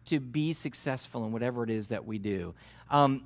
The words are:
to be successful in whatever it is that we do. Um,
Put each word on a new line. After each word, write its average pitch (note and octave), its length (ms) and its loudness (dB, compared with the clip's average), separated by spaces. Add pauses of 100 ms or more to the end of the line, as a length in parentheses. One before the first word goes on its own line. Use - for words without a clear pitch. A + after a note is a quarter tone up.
to D#3 120 2
be D3+ 360 0
successful B2+ 720 -4
in A2 60 -4
whatever A#2+ 320 0
it A2+ 60 -2
is G#2+ 180 -2
that G#2 180 -4
we G#2+ 100 -4
do. G2 380 -2 (360)
Um, C3+ 360 6